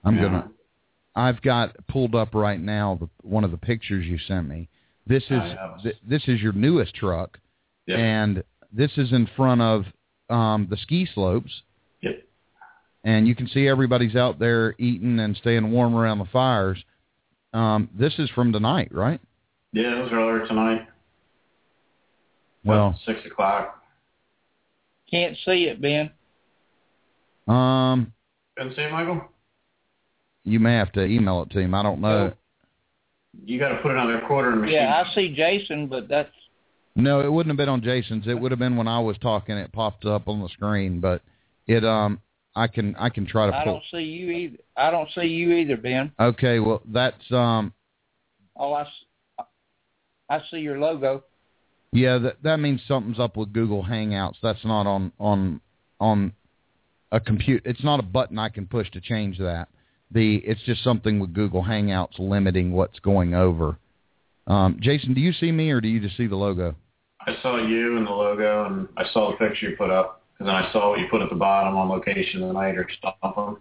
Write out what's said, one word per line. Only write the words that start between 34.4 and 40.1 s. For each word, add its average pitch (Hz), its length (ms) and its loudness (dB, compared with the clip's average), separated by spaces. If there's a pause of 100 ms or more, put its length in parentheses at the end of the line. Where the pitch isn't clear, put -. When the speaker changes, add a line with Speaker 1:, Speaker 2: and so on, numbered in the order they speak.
Speaker 2:
in 113 40 0
the 110 60 2
machine. 107 140 0
Speaker 3:
Yeah, 147 300 2
I - 80 -8
see 185 200 0
Jason, 156 540 -2
but 127 200 -8
that's 147 220 -2 (680)
Speaker 1:
No, 139 240 4
it 143 100 0
wouldn't 160 200 2
have 147 60 0
been 143 120 0
on 127 140 0
Jason's. 113 440 -2
It 120 120 -2
would 123 140 -2
have 127 60 -2
been 123 180 0
when 113 120 0
I 117 120 0
was 110 180 0
talking. 107 380 -2
It 98 160 -8
popped 107 340 -4
up 104 220 0